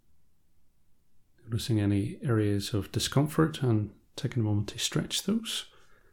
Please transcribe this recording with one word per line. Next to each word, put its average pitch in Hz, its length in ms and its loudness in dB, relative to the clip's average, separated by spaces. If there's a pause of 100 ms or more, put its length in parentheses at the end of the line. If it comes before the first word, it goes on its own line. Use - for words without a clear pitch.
(1500)
Noticing 113 340 0
any 101 440 2
areas 107 520 2
of 95 160 -2
discomfort 151 720 0
and 107 280 2 (240)
taking 120 280 -2
a - 20 2
moment 104 220 0
to - 120 -12
stretch - 440 -2
those, - 420 -4 (480)